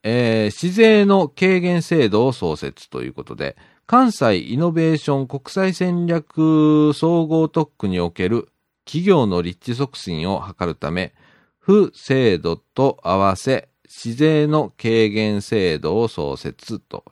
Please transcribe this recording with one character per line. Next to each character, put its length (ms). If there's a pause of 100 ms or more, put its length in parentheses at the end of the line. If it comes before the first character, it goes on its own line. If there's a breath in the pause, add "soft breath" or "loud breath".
え 460
ー、 20
市 200
税 340
の 240
軽 320
減 220
制 260
度 180
を 60
創 240
設 320
と 140
い 60
う 40
こ 120
と 120
で、 220 (280 soft breath)
関 260
西 260
イ 180
ノ 160
ベ 220
ー 20
シ 140
ョ 80
ン 100
国 200
際 260
戦 320
略 880
総 320
合 220
特 280
区 120
に 120
お 100
け 200
る 180 (380)
企 180
業 220
の 160
立 320
地 20
促 220
進 320
を 120
図 240
る 80
た 160
め、 220 (460 soft breath)
府 360
制 440
度 180
と 460
合 160
わ 180
せ、 320 (200)
市 260
税 320
の 300
軽 320
減 340
制 360
度 220
を 80
創 280
設 440
と 320